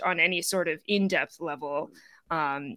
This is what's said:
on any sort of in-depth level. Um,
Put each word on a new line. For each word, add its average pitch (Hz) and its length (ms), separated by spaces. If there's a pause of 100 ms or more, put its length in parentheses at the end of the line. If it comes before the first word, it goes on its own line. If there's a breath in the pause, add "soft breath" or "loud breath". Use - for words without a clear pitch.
on 180 160
any 175 220
sort 180 260
of 156 180
in-depth 190 540
level. 147 500 (420 soft breath)
Um, 143 440